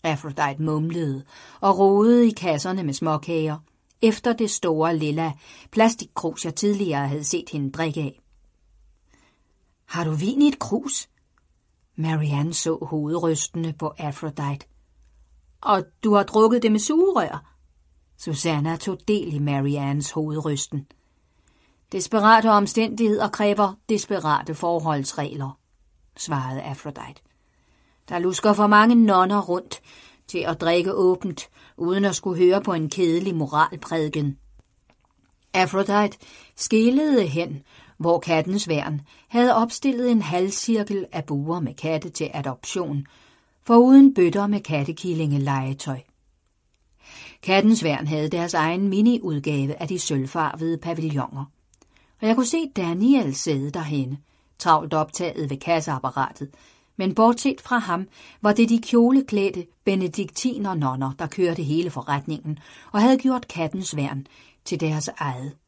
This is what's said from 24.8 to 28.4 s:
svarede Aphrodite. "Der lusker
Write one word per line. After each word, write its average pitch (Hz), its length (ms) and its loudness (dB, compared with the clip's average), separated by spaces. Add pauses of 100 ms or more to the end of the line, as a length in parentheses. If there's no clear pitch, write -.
svarede 135 440 -6
Aphrodite. 135 600 -14 (880)
"Der 175 100 -4
lusker 185 340 2